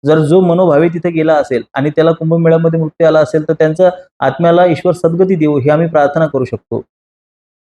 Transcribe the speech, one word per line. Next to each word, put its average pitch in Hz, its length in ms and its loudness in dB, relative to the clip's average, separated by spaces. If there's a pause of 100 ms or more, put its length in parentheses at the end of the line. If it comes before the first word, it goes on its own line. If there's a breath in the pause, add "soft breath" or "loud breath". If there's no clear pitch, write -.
जर 156 120 2
जो 156 220 2
मनोभावे 170 480 2
तिथे 170 220 -4
गेला 160 240 0
असेल 135 280 -2 (120)
आणि 139 160 -2
त्याला 160 220 2
कुंभमेळ्यामध्ये 165 680 0
मृत्यू 160 260 -2
आला 160 140 2
असेल, 151 280 -2
तर 160 40 -2
त्यांच्या 160 380 0 (300 loud breath)
आत्म्याला 170 460 2
ईश्वर 175 260 0
सद्गती 175 420 0
देवो, 151 240 -2
ही 135 120 0
आम्ही 170 180 0
प्रार्थना 156 380 0
करू 135 180 -4
शकतो. - 380 -10 (840)